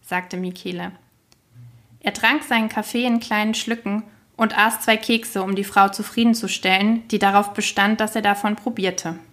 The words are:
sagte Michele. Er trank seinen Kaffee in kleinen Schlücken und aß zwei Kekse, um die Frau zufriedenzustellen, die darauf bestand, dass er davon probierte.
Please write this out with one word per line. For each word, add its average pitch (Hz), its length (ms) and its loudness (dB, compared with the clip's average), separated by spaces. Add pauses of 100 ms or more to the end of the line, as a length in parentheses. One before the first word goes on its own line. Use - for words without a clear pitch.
sagte 180 340 -6
Michele. 180 560 -8 (1080)
Er - 140 -4
trank 254 300 0
seinen 220 240 0
Kaffee 233 360 -4
in 233 160 2
kleinen 214 340 -2
Schlücken 214 480 -4 (340)
und 220 200 0
aß 220 260 2
zwei 220 140 4
Kekse, 226 460 -2
um 196 120 -2
die 202 100 -2
Frau 196 240 4
zufriedenzustellen, 214 1200 0
die 208 100 0
darauf 202 360 4
bestand, 208 460 0
dass 220 160 0
er 214 60 0
davon 202 340 2
probierte. 185 600 -4 (140)